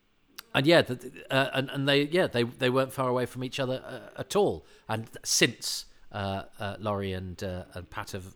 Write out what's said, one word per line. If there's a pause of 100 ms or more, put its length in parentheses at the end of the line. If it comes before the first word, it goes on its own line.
(540)
and
yeah,
the,
the,
uh,
and,
and
they,
yeah,
they,
they
weren't
far
away
from
each
other,
uh,
at
all. (200)
And (160)
since, (260)
uh, (180)
uh,
Laurie
and,
uh,
and
Pat
have,